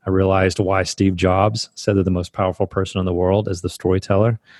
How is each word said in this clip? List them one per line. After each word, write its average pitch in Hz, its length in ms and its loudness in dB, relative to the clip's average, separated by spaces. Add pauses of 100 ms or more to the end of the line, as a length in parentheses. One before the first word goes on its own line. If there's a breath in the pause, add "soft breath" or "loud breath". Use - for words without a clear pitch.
I 95 60 -4
realized 95 480 2
why 95 240 0
Steve 95 320 0
Jobs 95 600 0
said - 200 -2
that 98 60 2
the 92 80 0
most 90 220 -4
powerful 95 340 -2
person 95 320 -4
in 92 80 -2
the 90 80 -2
world 95 340 0
is 87 140 -6
the 92 60 -4
storyteller. 98 720 0 (200 loud breath)